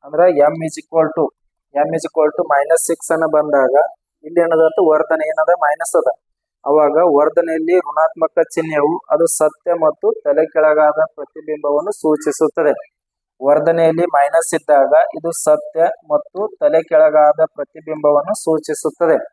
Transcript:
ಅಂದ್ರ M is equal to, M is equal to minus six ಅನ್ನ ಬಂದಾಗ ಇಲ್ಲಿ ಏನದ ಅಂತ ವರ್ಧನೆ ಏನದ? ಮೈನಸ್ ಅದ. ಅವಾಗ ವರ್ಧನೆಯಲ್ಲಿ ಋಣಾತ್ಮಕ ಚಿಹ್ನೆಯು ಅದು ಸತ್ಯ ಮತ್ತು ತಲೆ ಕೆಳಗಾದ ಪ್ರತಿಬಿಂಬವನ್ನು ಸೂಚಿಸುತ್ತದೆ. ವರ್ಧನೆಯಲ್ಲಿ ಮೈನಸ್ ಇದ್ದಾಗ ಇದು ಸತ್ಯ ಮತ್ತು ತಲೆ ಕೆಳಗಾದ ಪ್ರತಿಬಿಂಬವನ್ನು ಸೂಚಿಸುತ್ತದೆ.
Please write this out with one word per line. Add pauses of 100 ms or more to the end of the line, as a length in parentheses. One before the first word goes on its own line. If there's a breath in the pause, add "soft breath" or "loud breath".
ಅಂದ್ರ
M (120)
is
equal
to, (520)
M
is
equal
to (100)
minus
six (140)
ಅನ್ನ (100)
ಬಂದಾಗ (520)
ಇಲ್ಲಿ
ಏನದ
ಅಂತ (100)
ವರ್ಧನೆ
ಏನದ? (120)
ಮೈನಸ್
ಅದ. (560)
ಅವಾಗ (220)
ವರ್ಧನೆಯಲ್ಲಿ
ಋಣಾತ್ಮಕ (100)
ಚಿಹ್ನೆಯು (200)
ಅದು
ಸತ್ಯ
ಮತ್ತು (180)
ತಲೆ
ಕೆಳಗಾದ (140)
ಪ್ರತಿಬಿಂಬವನ್ನು
ಸೂಚಿಸುತ್ತದೆ. (680)
ವರ್ಧನೆಯಲ್ಲಿ (100)
ಮೈನಸ್
ಇದ್ದಾಗ (240)
ಇದು (140)
ಸತ್ಯ (320)
ಮತ್ತು (200)
ತಲೆ
ಕೆಳಗಾದ (140)
ಪ್ರತಿಬಿಂಬವನ್ನು (100)
ಸೂಚಿಸುತ್ತದೆ. (140)